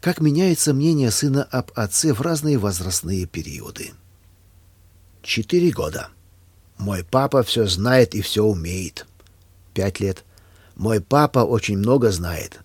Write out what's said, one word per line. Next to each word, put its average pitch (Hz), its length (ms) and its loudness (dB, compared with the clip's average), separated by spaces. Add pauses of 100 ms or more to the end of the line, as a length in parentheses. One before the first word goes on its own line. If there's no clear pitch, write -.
как 175 180 -2
меняется 156 540 2
мнение 143 380 2
сына 139 320 0
об - 300 -6
отце 120 400 0
в 110 80 -2
разные 151 360 0
возрастные 92 680 -2
периоды. 78 680 -12 (1300)
Четыре 175 500 0
года. - 380 -8 (680)
«Мой 98 280 -4
папа 135 360 2
всё 117 260 0
знает 113 480 4
и 107 60 -2
всё 104 220 0
умеет». 90 640 -4 (680)
Пять 95 280 -2
лет. 98 240 -4 (500)
«Мой 107 240 0
папа 143 400 2
очень 107 380 2
много 117 340 4
знает». 85 540 -6